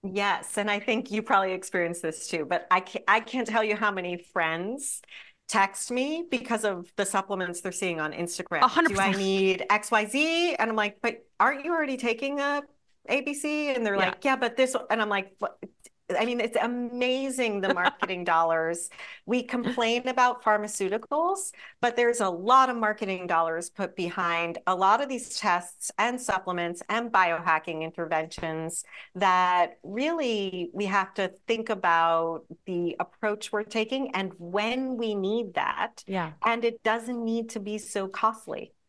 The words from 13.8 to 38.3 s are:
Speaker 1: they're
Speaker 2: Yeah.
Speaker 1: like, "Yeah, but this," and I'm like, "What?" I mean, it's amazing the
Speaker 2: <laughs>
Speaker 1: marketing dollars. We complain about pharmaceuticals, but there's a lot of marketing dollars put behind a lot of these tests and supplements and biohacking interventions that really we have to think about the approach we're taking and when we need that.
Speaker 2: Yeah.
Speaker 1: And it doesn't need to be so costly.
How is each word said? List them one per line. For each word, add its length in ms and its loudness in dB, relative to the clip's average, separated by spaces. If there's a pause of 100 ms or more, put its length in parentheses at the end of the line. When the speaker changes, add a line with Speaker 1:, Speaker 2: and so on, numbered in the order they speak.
Speaker 1:
they're 120 2
Speaker 2:
Yeah. 140 4
Speaker 1:
like, 140 -10
"Yeah, 120 4
but 220 0
this," 180 4 (140)
and 100 2
I'm 80 0
like, 300 -2
"What?" 200 -6 (600)
I 80 2
mean, 140 -2
it's 200 0
amazing 1000 -2
the 120 2
Speaker 2:
<laughs> 0 -
Speaker 1:
marketing 500 -2
dollars. 680 2 (340)
We 200 0
complain 640 0
about 340 4
pharmaceuticals, 1120 0 (280)
but 160 2
there's 240 4
a 80 2
lot 400 6
of 80 -2
marketing 520 -2
dollars 420 0
put 260 -6
behind 680 -2
a 80 4
lot 260 4
of 80 -4
these 300 -8
tests 580 -2
and 240 0
supplements 680 -4
and 200 -2
biohacking 680 2
interventions 1040 -4 (300)
that 680 4
really 920 -2
we 100 -4
have 300 0
to 140 -2 (180)
think 240 -2
about 720 2 (220)
the 340 -2
approach 500 -4
we're 120 -2
taking 520 -4
and 220 -2
when 600 -2
we 160 -2
need 400 -2
that. 520 -2
Speaker 2:
Yeah. 260 -4 (120)
Speaker 1:
And 180 0
it 200 -2
doesn't 420 -2
need 260 -2
to 100 -6
be 180 -6
so 280 -6
costly. 680 -4 (140)